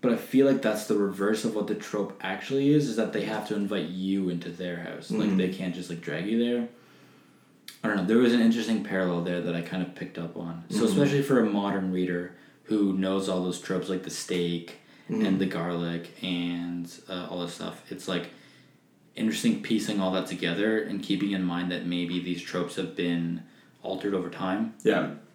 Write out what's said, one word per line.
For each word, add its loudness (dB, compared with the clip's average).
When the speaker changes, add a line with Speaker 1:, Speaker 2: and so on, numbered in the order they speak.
Speaker 1:
but 2
I 4
feel 4
like 4
that's 0
the 2
reverse 0
of 0
what -2
the -2
trope -4
actually 0
is, 6
is -2
that 0
they -2
have -4
to 0
invite -2
you 0
into -4
their -6
house. -10
Like, 2
Speaker 2:
Mm-hmm. 4
Speaker 1:
they 4
can't -4
just, -8
like, -8
drag -4
you 2
there. 0
I 0
don't 2
know. 0
There 6
was 8
an 6
interesting 4
parallel 2
there -2
that -2
I -2
kind -4
of -8
picked -10
up -8
on. -8
So -2
Speaker 2:
Mm-hmm. 4
Speaker 1:
especially 4
for 4
a 6
modern 0
reader -2
who 2
knows 0
all 0
those -2
tropes, -2
like -2
the -8
steak -4
Speaker 2:
Mm-hmm. 0
Speaker 1:
and 4
the 2
garlic -2
and, -4
uh, -8
all -4
this -6
stuff, -10
it's, -10
like, -2
interesting 2
piecing 0
all 2
that 0
together 0
and -4
keeping 0
in 0
mind 0
that -4
maybe 0
these -4
tropes -4
have -4
been 0
altered -4
over -2
time. -2
Speaker 2:
Yeah. 4